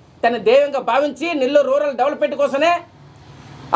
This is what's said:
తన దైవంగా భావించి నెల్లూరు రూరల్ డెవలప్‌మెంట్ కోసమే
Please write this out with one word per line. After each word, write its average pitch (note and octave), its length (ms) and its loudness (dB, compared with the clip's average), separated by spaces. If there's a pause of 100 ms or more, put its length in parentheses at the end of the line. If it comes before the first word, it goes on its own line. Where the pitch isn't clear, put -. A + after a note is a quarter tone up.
(220)
తన A#3+ 140 0 (120)
దైవంగా C#4 320 4 (100)
భావించి C#4 380 -2 (140)
నెల్లూరు C#4 280 2
రూరల్ C#4+ 300 0
డెవలప్‌మెంట్ C#4+ 420 -2
కోసమే C#4+ 300 0 (1040)